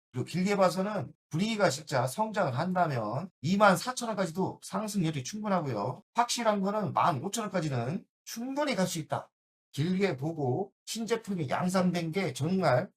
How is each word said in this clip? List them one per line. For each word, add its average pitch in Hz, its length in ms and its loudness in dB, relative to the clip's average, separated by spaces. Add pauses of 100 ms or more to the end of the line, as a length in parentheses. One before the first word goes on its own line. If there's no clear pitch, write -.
(100)
그리고 123 160 -4
길게 185 300 0
봐서는 185 560 2 (180)
분위기가 202 400 2
진짜 131 360 -2
성장을 190 520 -2
한다면 160 720 0 (100)
이만 196 380 6
사천 247 300 -6
원까지도 185 540 -2
상승률이 185 600 -2
충분하고요. 160 800 -2 (120)
확실한 226 460 2
거는 196 320 -2
만 131 320 2
오천 208 200 -4
원까지는 156 600 -2 (200)
충분히 269 500 -2
갈 185 120 2
수 - 120 -4
있다. 139 320 -6 (420)
길게 180 460 0
보고 151 520 -2 (140)
신제품이 208 640 -4
양산된 175 640 2
게 156 220 -2
정말 165 640 2